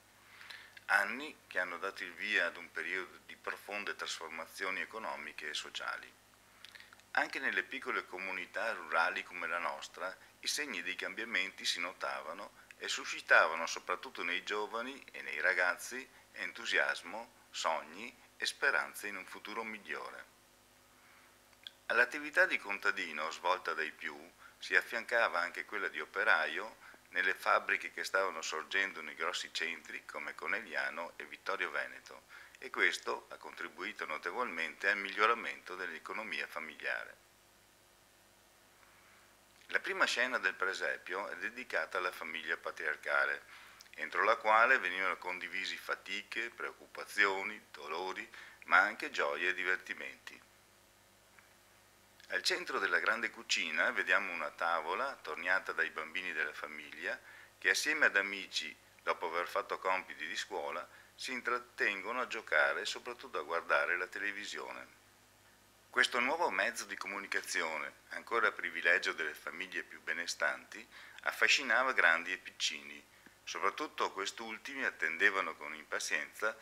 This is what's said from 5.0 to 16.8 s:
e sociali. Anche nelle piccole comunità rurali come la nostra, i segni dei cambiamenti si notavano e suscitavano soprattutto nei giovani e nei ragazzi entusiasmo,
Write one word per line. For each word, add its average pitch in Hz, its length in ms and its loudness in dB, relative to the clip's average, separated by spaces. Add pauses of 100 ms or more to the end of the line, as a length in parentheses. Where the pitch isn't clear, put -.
e 76 40 -8
sociali. - 580 -6 (1000)
Anche 156 260 2
nelle 110 240 2
piccole 123 440 -2
comunità 95 680 -4
rurali 87 500 2
come 87 240 -6
la 85 120 0
nostra, 85 560 -4 (260)
i 127 80 -4
segni 127 340 -2
dei 92 140 -4
cambiamenti 95 680 -2
si 95 140 0
notavano 85 840 -6 (140)
e 101 100 -6
suscitavano 98 800 4
soprattutto 92 580 -4
nei 90 180 0
giovani 110 580 -4 (120)
e - 100 -12
nei - 180 -4
ragazzi 90 720 2 (220)
entusiasmo, 98 1160 -2